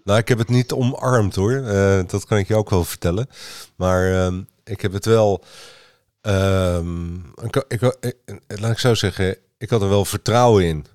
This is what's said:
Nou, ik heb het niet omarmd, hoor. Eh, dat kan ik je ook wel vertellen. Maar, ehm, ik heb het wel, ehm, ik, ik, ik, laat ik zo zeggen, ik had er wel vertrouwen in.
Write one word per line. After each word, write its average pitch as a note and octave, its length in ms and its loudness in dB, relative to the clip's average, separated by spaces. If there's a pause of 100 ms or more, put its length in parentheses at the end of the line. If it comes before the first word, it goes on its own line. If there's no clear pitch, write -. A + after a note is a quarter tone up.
Nou, G2+ 140 2
ik A#2 100 -2
heb A#2+ 100 2
het A2+ 100 -4
niet B2 240 0
omarmd, B2+ 600 0
hoor. G2 180 2
Eh, G2 540 2
dat - 200 -4
kan G#2+ 120 0
ik F#2+ 100 -2
je G#2+ 80 2
ook G#2+ 140 0
wel F2 140 2
vertellen. F#2 420 -4 (500)
Maar, F#2 360 0
ehm, F#2 280 0 (240)
ik G#2+ 160 -10
heb G2 120 -4
het G2+ 120 -8
wel, A2 380 2 (800)
ehm, F2 920 -2
ik, G2 540 -6
ik, B2 320 -2
ik, G2+ 600 -12
laat A2+ 100 -2
ik A2 80 -2
zo A#2+ 160 2
zeggen, F#2+ 420 -2 (220)
ik G#2+ 120 -10
had A2 120 0
er G2 60 0
wel G2+ 160 4
vertrouwen G#2+ 600 4
in. D#2 200 -4 (100)